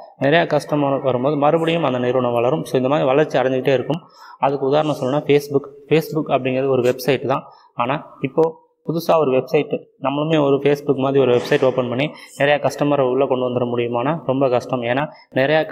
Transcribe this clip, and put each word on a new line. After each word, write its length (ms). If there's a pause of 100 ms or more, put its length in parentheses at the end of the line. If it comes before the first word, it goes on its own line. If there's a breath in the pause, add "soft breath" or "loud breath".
(220 loud breath)
நிறையா 200 (100)
customer 560
வரும்போது 340
மறுபடியும் 440
அந்த 180
நிறுவனம் 320
வளரும். 320
So 100
இந்த 120
மாதிரி 200
வளர்ச்சி 300
அடைஞ்சிக்கிட்டே 360
இருக்கும். 240 (440 loud breath)
அதுக்கு 240
உதாரணம் 300
சொல்லணும்னா 300
Facebook. 360 (260)
Facebook 440
அப்படிங்கிறது 420
ஒரு 100
வெப்சைட் 460
தான். 100 (400 loud breath)
ஆனா 140 (300)
இப்போ 180 (420)
புதுசா 360
ஒரு 120
வெப்சைட் 380 (320)
நம்மளுமே 400
ஒரு 100 (100)
Facebook 400
மாதிரி 200
ஒரு 100
website 340
open 220
பண்ணி 140 (340 loud breath)
நிறையா 260
கஸ்டமரை 460
உள்ள 200
கொண்டு 180
வந்துட 240
முடியுமானா 400 (180)
ரொம்ப 140 (100)
கஷ்டம். 360
ஏன்னா 120 (360 loud breath)
நிறையா 220 (100)